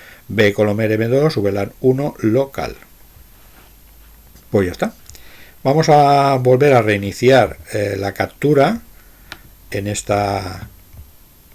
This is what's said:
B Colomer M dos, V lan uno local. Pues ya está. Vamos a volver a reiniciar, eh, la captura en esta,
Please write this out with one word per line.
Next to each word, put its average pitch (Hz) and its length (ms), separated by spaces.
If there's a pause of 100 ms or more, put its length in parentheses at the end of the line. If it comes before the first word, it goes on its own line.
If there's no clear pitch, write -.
(280)
B 104 260
Colomer 107 380
M 110 160
dos, 139 300
V 101 140
lan 98 300
uno 131 380
local. 127 560 (1800)
Pues 98 160
ya 87 60
está. - 200 (720)
Vamos 156 260
a 139 460
volver 127 380
a 117 100
reiniciar, 107 760 (140)
eh, 101 260
la 98 160
captura 147 680 (920)
en 101 160
esta, 98 840 (840)